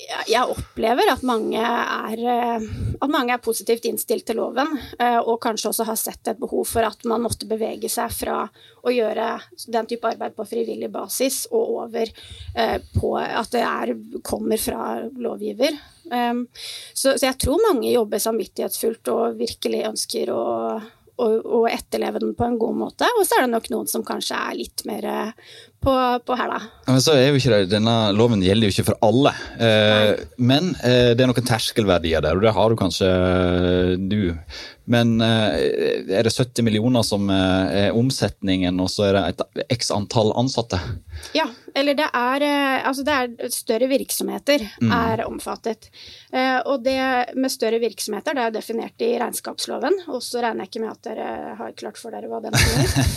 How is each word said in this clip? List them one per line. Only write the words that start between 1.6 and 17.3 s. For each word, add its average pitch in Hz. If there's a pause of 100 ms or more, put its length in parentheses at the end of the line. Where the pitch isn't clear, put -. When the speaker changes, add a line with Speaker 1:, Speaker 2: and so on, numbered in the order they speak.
Speaker 1:
er, 226
eh, 240 (420)
at 277
mange 247
er 240
positivt 226
innstilt 220
til 226
loven, 247 (260)
eh, 240
og 226
kanskje 220
også 220
har 226
sett -
et 226
behov 240
for 226
at -
man 226
måtte 214
bevege 220
seg 226
fra - (440)
å 247
gjøre 220 (420)
den 226
type 226
arbeid 220
på 208
frivillig 220
basis 254 (100)
og 226 (100)
over, 226 (480)
eh, 226 (180)
på 220
at -
det 233
er, 233 (320)
kommer 220
fra 226
lovgiver. 226 (340)
Ehm, 240 (480)
så, -
så 262
jeg 262